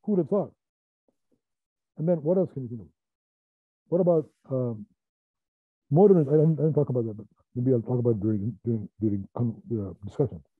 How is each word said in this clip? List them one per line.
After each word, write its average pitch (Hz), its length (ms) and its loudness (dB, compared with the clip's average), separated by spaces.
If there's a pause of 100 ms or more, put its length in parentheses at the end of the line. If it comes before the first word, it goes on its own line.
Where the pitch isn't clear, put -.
Who 214 100 -2
would 190 60 4
have 156 100 0
thought? 190 240 -2 (1500)
And 156 100 -2
then 175 140 2
what 180 160 0
else 175 140 -2
can 135 100 -10
you 120 60 -10
think 117 120 -12
of? 82 60 -20 (1000)
What 170 120 0
about, 170 260 2 (240)
um, 120 360 -4 (1040)
modern, 185 300 6
I - 20 2
didn't, 151 360 2
I 143 40 -2
didn't 151 120 0
talk 147 140 0
about 123 180 -2
that, 107 100 -8
but - 100 -18 (280)
maybe 127 180 0
I'll 117 100 2
talk 123 160 -2
about 120 120 2
it 110 100 0
during, 107 440 -2
during, 113 240 -4 (120)
during 101 360 -2
con-, 120 240 -4 (120)
uh, 98 200 -6 (120)
discussion. 101 380 -4 (160)